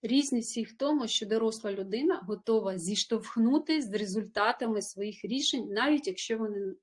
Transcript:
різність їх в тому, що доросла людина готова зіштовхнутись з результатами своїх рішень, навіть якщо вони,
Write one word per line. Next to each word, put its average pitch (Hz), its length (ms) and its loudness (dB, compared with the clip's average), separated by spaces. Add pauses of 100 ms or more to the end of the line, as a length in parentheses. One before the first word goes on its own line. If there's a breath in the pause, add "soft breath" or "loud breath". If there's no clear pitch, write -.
різність 254 500 2
їх 220 120 -4
в - 80 -20
тому, 277 300 2
що - 180 -2
доросла 220 460 0
людина 214 560 0
готова 208 500 0
зіштовхнутись 233 1080 2
з 196 80 -8
результатами 214 880 0
своїх 202 440 -8
рішень, 254 440 0
навіть 269 380 2
якщо 196 300 -2
вони, 202 460 -2